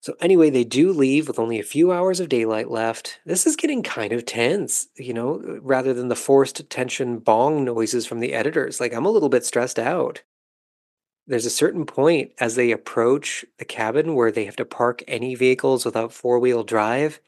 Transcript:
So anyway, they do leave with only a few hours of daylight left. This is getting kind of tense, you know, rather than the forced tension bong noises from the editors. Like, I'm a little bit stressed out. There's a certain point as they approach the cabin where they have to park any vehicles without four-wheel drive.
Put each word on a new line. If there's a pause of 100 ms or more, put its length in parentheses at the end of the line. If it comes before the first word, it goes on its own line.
So
anyway,
they
do
leave
with
only
a
few
hours
of
daylight
left.
This
is
getting
kind
of
tense,
you
know,
rather
than
the
forced
tension
bong
noises
from
the
editors.
Like,
I'm
a
little
bit
stressed
out. (1040)
There's
a
certain
point
as
they
approach (140)
the
cabin
where
they
have
to
park
any
vehicles
without
four-wheel
drive.